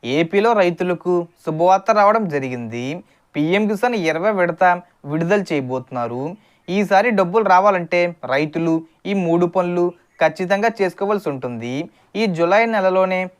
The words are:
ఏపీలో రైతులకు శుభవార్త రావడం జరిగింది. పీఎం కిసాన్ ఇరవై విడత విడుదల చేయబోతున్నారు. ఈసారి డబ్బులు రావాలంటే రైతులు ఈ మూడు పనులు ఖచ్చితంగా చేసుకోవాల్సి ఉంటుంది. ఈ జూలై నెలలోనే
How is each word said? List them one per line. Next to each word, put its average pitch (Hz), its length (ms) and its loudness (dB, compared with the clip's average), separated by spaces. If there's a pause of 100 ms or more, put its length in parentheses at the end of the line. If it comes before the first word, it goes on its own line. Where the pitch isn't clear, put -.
ఏపీలో 170 560 0
రైతులకు 175 640 0 (200)
శుభవార్త 180 520 2
రావడం 208 360 4
జరిగింది. 127 680 -6 (340)
పీఎం 180 320 0
కిసాన్ 226 280 -2 (140)
ఇరవై 175 280 0
విడత 175 260 0 (460)
విడుదల 170 400 0
చేయబోతున్నారు. 127 880 -6 (320)
ఈసారి 196 420 2
డబ్బులు 196 340 2
రావాలంటే 180 800 2
రైతులు 156 580 -2 (240)
ఈ 196 80 -4 (120)
మూడు 170 200 2 (100)
పనులు 175 360 0 (300)
ఖచ్చితంగా 190 480 0 (100)
చేసుకోవాల్సి 196 540 -2
ఉంటుంది. 127 560 -8 (260)
ఈ 220 100 0
జూలై 185 400 2
నెలలోనే 185 540 0 (200)